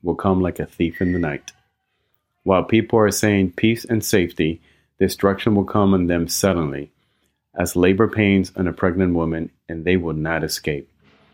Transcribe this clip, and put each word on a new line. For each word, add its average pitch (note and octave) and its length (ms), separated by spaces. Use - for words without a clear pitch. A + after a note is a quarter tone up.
will E2+ 140
come F#2 260
like F2 200
a D#2 60
thief - 340
in F2+ 120
the F2+ 60
night. D2+ 320
While F#2 180
people A2+ 380
are G#2 100
saying G2+ 440
peace A2+ 300
and A2+ 200
safety, E2+ 560
destruction - 560
will G2+ 100
come G2 280
on F2+ 140
them E2+ 200
suddenly, D#2+ 640
as F2+ 220
labor F#2+ 320
pains G2 480
on F#2+ 100
a E2 60
pregnant F2+ 400
woman, E2 380
and E2 160
they F2+ 100
will E2+ 200
not D#2+ 280
escape. D#2 480